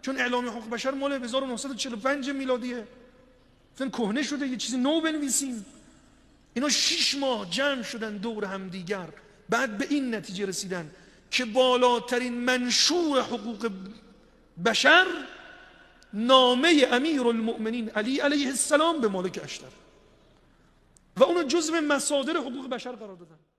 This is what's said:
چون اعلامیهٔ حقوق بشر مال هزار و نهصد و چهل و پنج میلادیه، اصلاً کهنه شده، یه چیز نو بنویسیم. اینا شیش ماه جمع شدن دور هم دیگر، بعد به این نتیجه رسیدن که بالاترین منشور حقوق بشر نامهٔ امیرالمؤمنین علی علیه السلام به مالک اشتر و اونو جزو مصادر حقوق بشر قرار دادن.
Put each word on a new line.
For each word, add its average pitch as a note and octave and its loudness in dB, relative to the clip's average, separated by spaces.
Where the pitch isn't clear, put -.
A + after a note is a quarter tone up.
چون C4 -4
اعلامیهٔ B3 0
حقوق A3 -10
بشر A#3+ -4
مال C#4 -2
هزار B3+ -2
و C4+ -6
نهصد B3+ -6
و C#4 -6
چهل A#3+ -6
و A#3 -8
پنج C4+ -2
میلادیه، B3 -4
اصلاً C4 -4
کهنه A3+ 0
شده، C#4 -4
یه B3+ -4
چیز A3+ -4
نو C#4+ 2
بنویسیم. C#4 -2
اینا C#4 -2
شیش C4+ 0
ماه B3 -2
جمع C4 -2
شدن G#3+ -8
دور G#3 -6
هم F#3+ -8
دیگر، F3+ -8
بعد A3+ 0
به C4 -2
این C4 -2
نتیجه G3+ -6
رسیدن F3+ -6
که B3+ 0
بالاترین B3 2
منشور B3+ 2
حقوق A3 -6
بشر D4 6
نامهٔ B3+ 6
امیرالمؤمنین A#3 0
علی B3 -2
علیه C#4+ 2
السلام D4+ 2
به A3+ 2
مالک F#3 -2
اشتر - -12
و G#3+ 8
اونو F4 4
جزو D#4 0
مصادر D4 0
حقوق C4+ -8
بشر B3 -8
قرار G#3 -16
دادن. E3 -20